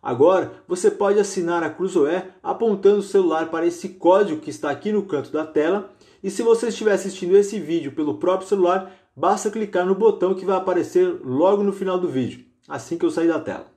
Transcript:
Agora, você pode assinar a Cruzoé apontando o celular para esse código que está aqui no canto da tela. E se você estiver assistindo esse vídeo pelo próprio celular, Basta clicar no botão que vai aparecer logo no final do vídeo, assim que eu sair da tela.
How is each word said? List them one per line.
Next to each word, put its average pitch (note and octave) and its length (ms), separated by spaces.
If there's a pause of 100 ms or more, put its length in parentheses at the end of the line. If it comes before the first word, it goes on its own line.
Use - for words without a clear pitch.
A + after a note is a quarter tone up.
Agora, D3 520 (120)
você F#3 240
pode G3+ 300
assinar F3 420
a D#3 80
Cruzoé F3 600 (120)
apontando G3+ 580
o G3 40
celular D#3+ 460
para E3 160
esse F3 240
código F3+ 500
que - 100
está C#3+ 200
aqui G#3 240
no G3+ 100
canto C#3 260
da D3+ 160
tela. F3 480 (300)
E G3 60
se G#3+ 120
você A3+ 280
estiver G#3+ 240
assistindo F#3+ 420
esse G3+ 240
vídeo D3+ 320
pelo D3+ 260
próprio F#3 300
celular, F#3+ 480 (200)
Basta - 340
clicar G3+ 360
no F#3+ 100
botão F#3+ 400
que F#3+ 100
vai F#3+ 120
aparecer F3+ 680
logo F3 400
no G3 80
final F#3 260
do F3 120
vídeo, C3 360 (220)
assim D3 300
que F3 80
eu E3 40
sair E3 200
da D3+ 100
tela. - 380